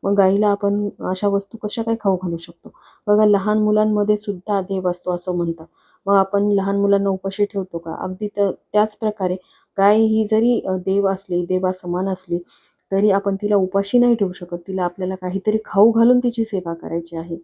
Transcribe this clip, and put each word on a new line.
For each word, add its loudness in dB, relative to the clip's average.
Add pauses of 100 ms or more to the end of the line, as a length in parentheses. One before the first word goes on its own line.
मग 2
गाईला 4
आपण 0 (100)
अशा -2
वस्तू -2
कशा -6
काय -2
खाऊ 0
घालू -4
शकतो?" -14 (380)
बघा, 4
लहान 2
मुलांमध्ये 2
सुद्धा -4
देव -2
असतो -6
असं -4
म्हणतात. -4 (400)
मग 2
आपण 2
लहान 0
मुलांना 2
उपाशी -2
ठेवतो -6
का? -8
अगदी -8
त-, -2 (180)
त्याच 2
प्रकारे -2 (420)
गाय 4
ही 2
जरी, 2
अ, -4
देव 0
असली, -2
देवासमान -2
असली, -4 (520)
तरी 2
आपण 0
तिला 0
उपाशी 0
नाही 4
ठेवू 0
शकत. -10 (100)
तिला -4
आपल्याला -4
काहीतरी -2
खाऊ 6
घालून 4
तिची -2
सेवा -6
करायची -8
आहे. -6